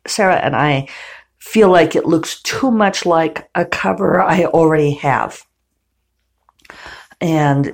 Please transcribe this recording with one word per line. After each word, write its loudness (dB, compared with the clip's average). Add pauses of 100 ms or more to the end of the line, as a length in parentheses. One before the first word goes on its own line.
Sarah 0
and -2
I 0 (500)
feel 2
like 4
it 0
looks -2
too -2
much 0
like 0
a -2
cover 0
I 0
already 2
have. -4 (1700)
And 0